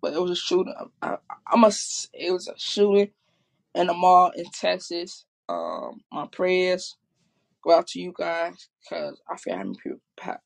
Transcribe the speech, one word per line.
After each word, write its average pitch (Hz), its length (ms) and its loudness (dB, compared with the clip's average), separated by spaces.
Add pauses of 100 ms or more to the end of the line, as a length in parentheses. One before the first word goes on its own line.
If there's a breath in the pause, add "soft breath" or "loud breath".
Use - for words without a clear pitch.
but - 120 -4
it 165 80 0
was 180 100 -2
a 175 40 -4
shooting. - 380 -2 (280)
I, - 80 -4
I, - 80 -4 (300)
I'm 220 180 8
a - 20 10
s-, - 460 -4
it 175 180 -4
was 185 160 -4
a - 100 -12
shooting 202 540 2 (640)
in 175 140 0
a 175 40 -2
mall 180 420 6
in 170 120 -8
Texas. 180 800 -6 (240)
Um, 82 520 -8 (100)
my 147 160 -8
prayers 185 680 0 (680)
go 165 140 8
out 175 120 2
to 175 120 -10
you 180 160 -10
guys, 170 520 -6 (200)
'cause 156 400 -8
I 165 80 -10
feel 95 200 -6
how 98 60 -8
many 95 200 -8
people - 160 -12 (180)
pa-, - 280 -12